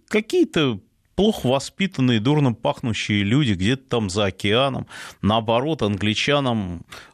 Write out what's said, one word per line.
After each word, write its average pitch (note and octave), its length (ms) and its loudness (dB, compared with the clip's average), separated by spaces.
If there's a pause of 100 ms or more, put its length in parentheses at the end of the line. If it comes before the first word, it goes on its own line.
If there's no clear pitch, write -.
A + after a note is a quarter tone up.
какие-то E3+ 720 0 (360)
плохо G#3 320 2
воспитанные, C3 720 0
дурно C3+ 340 2
пахнущие A2 720 -2
люди A2+ 300 2
где-то G#2 340 -2
там A2 220 -2
за G2+ 160 0
океаном. A#2+ 600 0 (360)
Наоборот, A#2 600 0
англичанам G#2 1040 -2 (280)